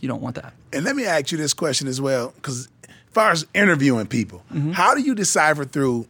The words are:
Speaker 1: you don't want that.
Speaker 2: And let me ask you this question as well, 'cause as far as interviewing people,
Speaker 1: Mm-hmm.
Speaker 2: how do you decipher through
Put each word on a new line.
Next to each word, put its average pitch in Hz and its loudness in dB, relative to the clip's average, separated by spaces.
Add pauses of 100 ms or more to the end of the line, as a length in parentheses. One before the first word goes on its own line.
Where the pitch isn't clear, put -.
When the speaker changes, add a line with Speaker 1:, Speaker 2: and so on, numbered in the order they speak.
Speaker 1:
you 131 -4
don't 113 -6
want 117 -8
that. - -14 (200)
Speaker 2:
And - -4
let 254 -2
me 254 -2
ask 160 0
you 170 -4
this 151 -2
question 143 -2
as 127 -6
well, 131 -2
'cause 127 -10 (220)
as - -4
far 214 4
as 160 -2
interviewing 143 4
people, 98 -4 (100)
Speaker 1:
Mm-hmm. 156 -2
Speaker 2:
how 196 4
do 277 0
you 262 0
decipher 156 2
through 131 0